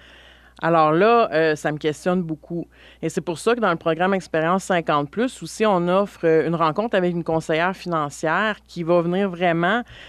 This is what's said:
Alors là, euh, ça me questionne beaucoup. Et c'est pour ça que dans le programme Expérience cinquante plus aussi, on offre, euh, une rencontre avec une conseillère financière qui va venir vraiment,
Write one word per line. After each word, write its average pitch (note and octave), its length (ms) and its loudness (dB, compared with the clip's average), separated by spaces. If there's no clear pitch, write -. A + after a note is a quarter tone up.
Alors D#3+ 320 4
là, A3 420 4
euh, D#3 220 2
ça D3+ 160 -4
me D3+ 60 -4
questionne F3 460 -2
beaucoup. D#3+ 420 -8
Et E3 60 -2
c'est F3 120 -6
pour D#3+ 160 -6
ça A3 160 2
que B3 60 -4
dans G#3+ 100 2
le E3+ 60 2
programme E3+ 400 0
Expérience F3 480 0
cinquante D#3+ 480 0
plus B3 320 -4
aussi, G#3+ 240 -2
on F3 200 2
offre, F#3+ 360 0
euh, D#3+ 240 4
une E3 80 -2
rencontre E3 420 -2
avec F3+ 160 0
une E3+ 100 -4
conseillère E3 520 -2
financière E3+ 800 -4
qui - 140 -10
va F3 200 2
venir F3+ 280 0
vraiment, F3 540 0